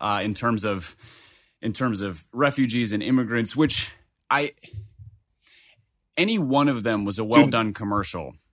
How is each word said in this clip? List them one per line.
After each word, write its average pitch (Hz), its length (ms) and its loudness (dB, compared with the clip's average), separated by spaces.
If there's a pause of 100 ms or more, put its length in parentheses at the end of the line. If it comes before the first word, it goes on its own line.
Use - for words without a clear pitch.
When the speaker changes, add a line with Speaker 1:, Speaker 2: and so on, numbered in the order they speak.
Speaker 1:
uh, 101 220 0
in 104 120 -2
terms 113 300 0
of, 98 320 -4 (640)
in 110 100 -2
terms 113 280 -2
of 92 320 -6
refugees 120 600 0
and 107 120 -2
immigrants, 117 520 0
which - 360 2 (380)
I, 143 220 0 (1600)
any 208 220 2
one 143 300 2
of 123 140 0
them 107 220 0
was 98 140 -4
a 113 40 -2
Speaker 2:
Dude. 107 80 -4
Speaker 1:
well-done 117 420 4
commercial, 98 600 -6 (180)